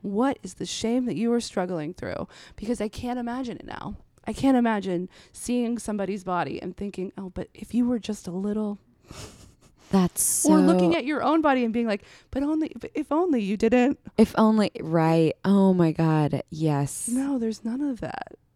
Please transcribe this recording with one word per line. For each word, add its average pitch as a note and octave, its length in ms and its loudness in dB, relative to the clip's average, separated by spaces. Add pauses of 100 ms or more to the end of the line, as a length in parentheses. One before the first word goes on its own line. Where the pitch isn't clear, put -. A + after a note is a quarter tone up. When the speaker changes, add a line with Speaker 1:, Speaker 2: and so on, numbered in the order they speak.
Speaker 1:
What G#3+ 400 -2
is - 140 -14
the - 100 -8
shame A#3+ 400 -2
that G3+ 100 -4
you A3+ 180 0
are A#3+ 60 2
struggling F3+ 540 -4
through?" - 340 -8 (280)
Because G#3 260 -6
I G#3+ 60 -4
can't B3 320 -8
imagine A#3+ 380 -8
it - 100 -16
now. - 300 -12 (280)
I A3 80 -8
can't C4 240 4
imagine F#3+ 500 0 (240)
seeing A#3+ 460 -4
somebody's G3+ 460 -6
body F3+ 360 -4
and F3+ 160 -10
thinking, G3 400 -8
"Oh, F#3+ 140 -10
but - 240 -10
if - 220 -10
you A#3+ 100 2
were A#3+ 140 -2
just G#3 280 -10
a - 40 -10
little," G#3 480 -4 (1120)
Speaker 2:
That's F#3 320 2 (220)
Speaker 1:
or D4+ 160 6
looking F4 320 4
Speaker 2:
so F4 40 0
Speaker 1:
at B3 80 -4
your C#4+ 160 -2
own D#4 200 2
body C4+ 220 2
and A3+ 100 -2
being A#3 140 -2
like, G#3 160 -2 (280)
"But C4+ 100 -2
only, D#4 340 -2
if, - 100 -12 (100)
if D4 160 -4
only D4+ 300 2
you G3 160 -2
didn't." B3 420 4 (180)
Speaker 2:
If - 180 6
only, G#3+ 360 4 (100)
right. D#3+ 520 4 (120)
Oh F#3+ 300 6
my E3+ 160 4
God. D#3 580 2
Yes. D3+ 580 -2
Speaker 1:
No, C4+ 300 -2
there's A3+ 260 -4
none A#3 180 -6
of C#4 200 -4
that. - 320 -10 (220)